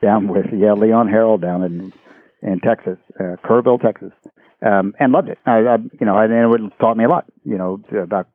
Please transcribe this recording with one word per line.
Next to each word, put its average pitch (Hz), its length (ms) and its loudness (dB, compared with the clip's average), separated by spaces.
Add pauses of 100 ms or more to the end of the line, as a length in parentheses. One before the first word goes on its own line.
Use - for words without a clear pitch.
down 101 280 0
with, 95 240 -2
yeah, 104 180 2
Leon 110 380 2
Harrell 110 300 2
down 90 240 -4
in, 90 280 -8 (500)
in 92 200 -6
Texas, 95 360 -2 (220)
uh, 90 160 -8 (100)
Kerrville, 120 360 2
Texas. 98 300 -4 (540)
Um, 98 320 0
and 131 140 2
loved 170 160 2
it. - 180 -12
I, 117 140 2
I, 120 160 2 (240)
you 135 60 -2
know, 98 100 2
I, 107 100 4
and 110 80 0
it 117 460 0
taught 113 160 2
me 113 80 0
a 123 60 4
lot, 165 160 0 (180)
you 104 140 -6
know, 92 240 -6 (200)
about 92 340 -4